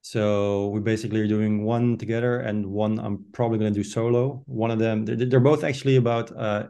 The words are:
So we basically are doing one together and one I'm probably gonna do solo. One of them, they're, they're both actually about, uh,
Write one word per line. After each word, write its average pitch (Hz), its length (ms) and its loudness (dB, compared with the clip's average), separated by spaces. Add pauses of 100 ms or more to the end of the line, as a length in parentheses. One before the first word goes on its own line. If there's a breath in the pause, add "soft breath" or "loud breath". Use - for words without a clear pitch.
So 101 680 0
we 107 100 -4
basically 110 400 -2
are 107 80 0
doing 107 380 0
one 120 320 2
together 120 420 -2
and 107 260 -4
one 107 320 -2
I'm 107 360 -6
probably 113 240 0
gonna 107 140 0
do 101 120 0
solo. 120 640 0
One 113 260 -2
of 110 80 -2
them, 110 240 0
they're, 113 140 -4
they're 127 240 4
both 147 240 4
actually 135 320 2
about, 117 340 2
uh, 107 380 -2